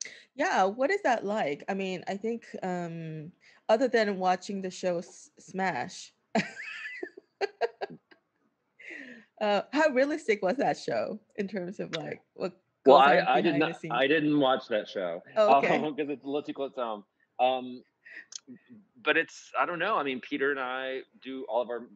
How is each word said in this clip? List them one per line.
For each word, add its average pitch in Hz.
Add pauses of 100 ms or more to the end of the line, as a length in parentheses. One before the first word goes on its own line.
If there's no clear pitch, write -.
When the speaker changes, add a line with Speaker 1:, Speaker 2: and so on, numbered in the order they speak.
(340)
Speaker 1:
Yeah, 294
what 247
is 403
that 247
like? 190
I 196
mean, 190
I 196
think, 226 (160)
um, 165 (360)
other 233
than 208
watching 185
the 185
show 180
S-, -
Smash, 180 (220)
<laughs> - (3000)
uh, 208 (100)
how 311
realistic 269
was 185
that 160
show - (160)
in 196
terms 190
of, 175
like, 156 (120)
what - (240)
Speaker 2:
Well, 135
Speaker 1:
goes 135
Speaker 2:
I, 147
Speaker 1:
on 87
Speaker 2:
I 139
did 156
Speaker 1:
behind 151
the -
Speaker 2:
not, 165
Speaker 1:
scenes? 156
Speaker 2:
I 131
didn't 151
watch 131
that 107
show, 90 (140)
Speaker 1:
Oh, 208
okay. -
Speaker 2:
um, 151
<laughs> -
'cause 147
it's 131
a -
little 143
too 147
close 139
to 131
home. 107 (340)
Um, 127 (1200)
but 151
it's, -
I 135
don't 170
know. 214
I 156
mean, 131
Peter 139
and 139
I 131 (220)
do 131
all 120
of 113
our 120